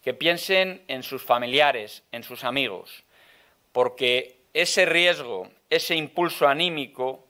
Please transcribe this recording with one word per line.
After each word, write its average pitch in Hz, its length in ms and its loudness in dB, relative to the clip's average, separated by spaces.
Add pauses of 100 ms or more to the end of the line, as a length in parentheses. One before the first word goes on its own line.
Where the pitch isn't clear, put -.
que 127 120 -4
piensen 180 720 0
en 131 160 -8
sus 131 200 -10
familiares, 123 880 0
en 117 120 -12
sus 123 200 -14
amigos, 123 600 -6 (680)
porque 123 680 0 (140)
ese 175 320 2
riesgo, 147 640 0 (200)
ese 165 260 0
impulso 165 520 0
anímico 139 840 -2